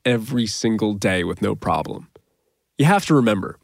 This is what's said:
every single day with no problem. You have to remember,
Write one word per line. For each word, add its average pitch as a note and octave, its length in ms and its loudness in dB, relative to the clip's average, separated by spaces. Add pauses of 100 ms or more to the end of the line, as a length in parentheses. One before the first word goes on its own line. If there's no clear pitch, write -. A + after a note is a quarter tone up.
every A#2+ 420 0
single A2 460 0
day F#2+ 320 -2
with E2+ 160 -6
no G2+ 140 0
problem. - 540 -4 (680)
You C#3 80 2
have G3 220 4
to E3 80 4
remember, A2+ 500 2